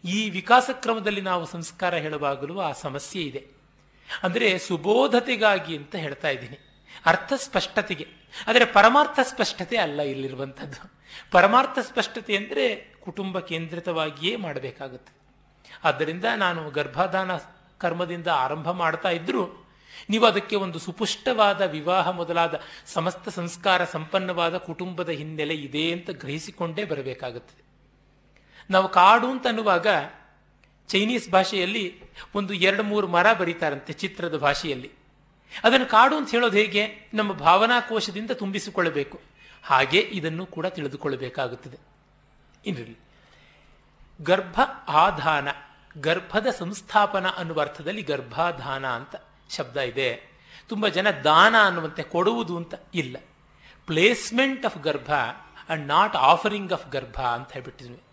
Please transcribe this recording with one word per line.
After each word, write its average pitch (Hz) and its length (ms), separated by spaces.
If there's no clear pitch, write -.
ಈ 185 160
ವಿಕಾಸ 240 440
ಕ್ರಮದಲ್ಲಿ 214 480
ನಾವು 180 240
ಸಂಸ್ಕಾರ 170 500
ಹೇಳುವಾಗಲೂ 147 640
ಆ 170 140
ಸಮಸ್ಯೆ 143 500
ಇದೆ. 135 180
ಅಂದರೆ 202 400
ಸುಬೋಧತೆಗಾಗಿ 214 1160
ಅಂತ 143 200
ಹೇಳ್ತಾ 156 340
ಇದ್ದೀನಿ, 123 300
ಅರ್ಥ 165 300
ಸ್ಪಷ್ಟತೆಗೆ. 185 680
ಆದರೆ 233 240
ಪರಮಾರ್ಥ 254 580
ಸ್ಪಷ್ಟತೆ 226 540
ಅಲ್ಲ 151 240
ಇಲ್ಲಿರುವಂಥದ್ದು. 135 760
ಪರಮಾರ್ಥ 226 480
ಸ್ಪಷ್ಟತೆ 220 560
ಅಂದರೆ 247 320
ಕುಟುಂಬ 190 400
ಕೇಂದ್ರಿತವಾಗಿಯೇ 165 960
ಮಾಡಬೇಕಾಗುತ್ತೆ. 139 760
ಆದ್ದರಿಂದ 160 440
ನಾನು 175 320
ಗರ್ಭಾಧಾನ 170 640
ಕರ್ಮದಿಂದ 170 560
ಆರಂಭ 151 340
ಮಾಡ್ತಾ - 380
ಇದ್ರೂ 180 340
ನೀವು 220 160
ಅದಕ್ಕೆ 202 300
ಒಂದು 185 240
ಸುಪುಷ್ಟವಾದ 202 800
ವಿವಾಹ 170 480
ಮೊದಲಾದ 170 500
ಸಮಸ್ತ 175 440
ಸಂಸ್ಕಾರ 175 540
ಸಂಪನ್ನವಾದ 175 720
ಕುಟುಂಬದ 180 520
ಹಿನ್ನೆಲೆ 151 460
ಇದೆ 151 360
ಅಂತ 175 180
ಗ್ರಹಿಸಿಕೊಂಡೇ 165 760
ಬರಬೇಕಾಗುತ್ತದೆ. 131 800
ನಾವು 190 200
ಕಾಡು 220 380
ಅಂತ 262 200
ಅನ್ನುವಾಗ 214 400
ಚೈನೀಸ್ 220 420
ಭಾಷೆಯಲ್ಲಿ 190 720
ಒಂದು 202 180
ಎರಡು 196 300
ಮೂರು 208 240
ಮರ 175 260
ಬರೀತಾರಂತೆ 165 600
ಚಿತ್ರದ 170 440
ಭಾಷೆಯಲ್ಲಿ. 143 540
ಅದನ್ನು 254 220
ಕಾಡು 254 320
ಅಂತ 294 140
ಹೇಳೋದು 233 260
ಹೇಗೆ? 208 560
ನಮ್ಮ 208 200
ಭಾವನಾ 190 460
ಕೋಶದಿಂದ 220 520
ತುಂಬಿಸಿಕೊಳ್ಳಬೇಕು. 190 920
ಹಾಗೆ 139 360
ಇದನ್ನು 170 460
ಕೂಡ 165 200
ತಿಳಿದುಕೊಳ್ಳಬೇಕಾಗುತ್ತದೆ. 131 1120
ಇನ್ನಿರಲಿ, 120 320
ಗರ್ಭ 180 400
ಆಧಾನ, 156 600
ಗರ್ಭದ 180 520
ಸಂಸ್ಥಾಪನ 202 800
ಅನ್ನುವ 165 340
ಅರ್ಥದಲ್ಲಿ 196 400
ಗರ್ಭಾಧಾನ 135 840
ಅಂತ 123 280
ಶಬ್ದ 127 220
ಇದೆ. 123 540
ತುಂಬ 214 180
ಜನ 185 240
ದಾನ 160 520
ಅನ್ನುವಂತೆ 165 400
ಕೊಡುವುದು 214 540
ಅಂತ 170 180
ಇಲ್ಲ. 131 240
Placement 233 840
of 156 80
ಗರ್ಭ 143 280
and 151 120
not 170 260
offering 175 600
of 156 200
ಗರ್ಭ 131 300
ಅಂತ 123 300
ಹೇಳ್ಬಿಟ್ಟಿದ್ವಿ. 123 480